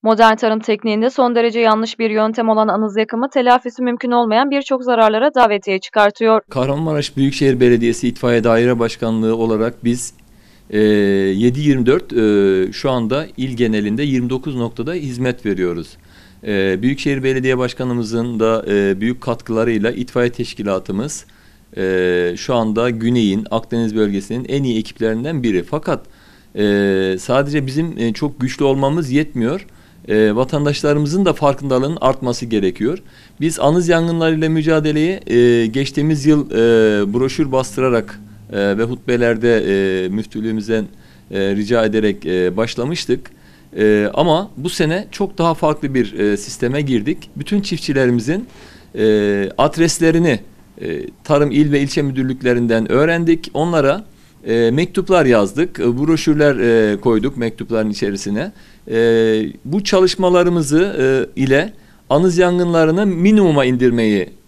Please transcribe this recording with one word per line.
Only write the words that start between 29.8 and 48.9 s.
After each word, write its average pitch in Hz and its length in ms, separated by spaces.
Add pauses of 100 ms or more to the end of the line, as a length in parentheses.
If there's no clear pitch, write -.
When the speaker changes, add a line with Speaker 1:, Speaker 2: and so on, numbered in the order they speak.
Speaker 2:
E, 107 280
vatandaşlarımızın 147 880
da 165 80
farkındalığının 139 680
artması 127 440
gerekiyor. 107 520 (440)
Biz 160 180
anız 165 300
yangınlarıyla 165 600
mücadeleyi, 156 800
e, 120 380
geçtiğimiz 139 600
yıl, 147 260
e, 107 600
broşür 127 380
bastırarak, 127 680 (340)
e, 101 240
ve 113 60
hutbelerde, 117 840
e, 95 420
müftülüğümüzden, 110 760 (460)
e, 98 240
rica 110 300
ederek, 107 400
e, 90 320
başlamıştık. 123 720 (460)
E, 104 360
ama 165 440
bu 147 120
sene 175 420
çok 196 260
daha 165 160
farklı 151 400
bir, 107 260
e, 104 180
sisteme 127 440
girdik. 131 540
Bütün 196 260
çiftçilerimizin, 135 840 (500)